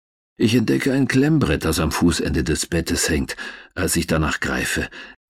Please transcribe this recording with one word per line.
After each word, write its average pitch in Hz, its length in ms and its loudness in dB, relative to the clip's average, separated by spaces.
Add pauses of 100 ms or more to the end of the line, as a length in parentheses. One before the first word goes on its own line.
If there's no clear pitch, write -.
(380)
Ich 107 160 4
entdecke 127 400 2
ein 135 140 2
Klemmbrett, 131 580 2
das 78 120 0
am 85 140 0
Fußende 80 500 2
des 73 220 -2
Bettes - 460 -2
hängt. 69 260 -2 (380)
Als 85 220 -2
ich 82 100 0
danach 80 340 0
greife, 67 480 -4 (420)